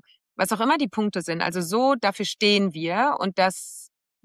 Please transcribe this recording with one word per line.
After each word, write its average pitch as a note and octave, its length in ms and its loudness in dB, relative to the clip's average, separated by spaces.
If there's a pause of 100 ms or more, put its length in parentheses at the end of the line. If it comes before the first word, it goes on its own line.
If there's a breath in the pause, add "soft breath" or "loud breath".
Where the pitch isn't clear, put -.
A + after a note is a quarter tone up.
(360 soft breath)
was F#3+ 160 0
auch G#3 80 -2
immer C#4+ 180 2
die C#4 100 0
Punkte G#3 340 -2
sind. E3 200 -4
Also, F3+ 180 -2
so, A#3+ 400 2
dafür G3+ 240 -2
stehen G3+ 500 2
wir F#3 440 0
und F#3+ 200 -4
das - 520 -2 (340)